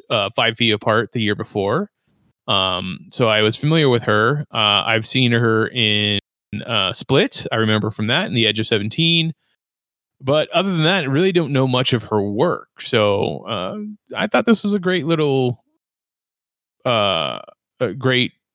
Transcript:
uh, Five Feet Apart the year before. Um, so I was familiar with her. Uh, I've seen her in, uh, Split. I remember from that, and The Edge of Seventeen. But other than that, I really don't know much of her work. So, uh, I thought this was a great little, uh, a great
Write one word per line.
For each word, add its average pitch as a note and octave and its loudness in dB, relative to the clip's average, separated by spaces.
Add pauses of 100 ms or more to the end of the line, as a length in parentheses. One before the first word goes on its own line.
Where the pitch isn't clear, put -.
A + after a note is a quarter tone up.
uh, G2+ 0
Five A#2 0
Feet A#2 2
Apart G#2+ 0
the A#2+ -4
year G#2 0
before. A2 -4 (560)
Um, F#2 -2
so A#2+ 0
I G#2+ 2
was A2 2
familiar D3+ 2
with A#2+ 2
her. A#2 2
Uh, G#2 2
I've A2+ 0
seen B2 0
her A2+ 2
in, G#2 0 (460)
uh, G2 -2
Split. - 0
I A#2+ -2
remember G#2+ 0
from G#2+ -6
that, D#3+ -2
and B2 -4
The A2+ 4
Edge G#2+ 0
of A2 -4
Seventeen. D#3+ 0 (880)
But C#3+ 0
other F#3+ 0
than D#3+ 0
that, F3 2
I C3+ -4
really E3+ 2
don't D#3+ 0
know C3 2
much B2+ 0
of A#2 0
her G#2+ -2
work. G#2+ -4
So, G2+ 0
uh, G2+ -6 (380)
I - -2
thought A#3 0
this A3+ 2
was G3+ -2
a G#3 -2
great F3+ -2
little, C#3 0 (1200)
uh, F#2+ 0 (420)
a G2+ -2
great B2 0 (220)